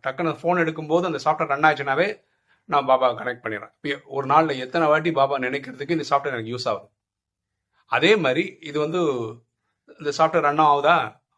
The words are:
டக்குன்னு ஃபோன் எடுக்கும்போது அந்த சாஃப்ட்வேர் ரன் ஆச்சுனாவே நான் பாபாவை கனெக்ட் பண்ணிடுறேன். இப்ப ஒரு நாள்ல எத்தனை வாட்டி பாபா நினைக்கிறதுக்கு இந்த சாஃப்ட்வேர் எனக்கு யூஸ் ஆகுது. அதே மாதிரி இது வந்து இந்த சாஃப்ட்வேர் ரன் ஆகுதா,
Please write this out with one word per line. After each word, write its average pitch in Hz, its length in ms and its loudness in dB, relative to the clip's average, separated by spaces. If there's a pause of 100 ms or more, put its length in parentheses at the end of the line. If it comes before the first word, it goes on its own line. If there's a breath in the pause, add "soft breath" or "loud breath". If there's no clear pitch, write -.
டக்குன்னு 160 220 -4
ஃபோன் 170 360 0
எடுக்கும்போது 160 400 0
அந்த 156 200 -4
சாஃப்ட்வேர் 156 220 0
ரன் 143 160 0
ஆச்சுனாவே 151 600 0 (420)
நான் 143 220 0
பாபாவை 127 300 4
கனெக்ட் 120 260 -8
பண்ணிடுறேன். 110 280 -8 (100)
இப்ப 139 240 -6
ஒரு 135 220 -6
நாள்ல 143 320 2
எத்தனை 156 280 -2
வாட்டி 156 240 2
பாபா 139 260 0
நினைக்கிறதுக்கு 131 520 -6
இந்த 160 200 -2
சாஃப்ட்வேர் 139 160 0
எனக்கு 120 300 -6
யூஸ் 123 140 -10
ஆகுது. 104 200 -6 (960)
அதே 151 300 2
மாதிரி 165 460 0
இது 151 180 -6
வந்து 160 200 -2 (1000)
இந்த 147 180 -6
சாஃப்ட்வேர் 160 240 2
ரன் 147 180 2
ஆகுதா, 143 600 2 (160)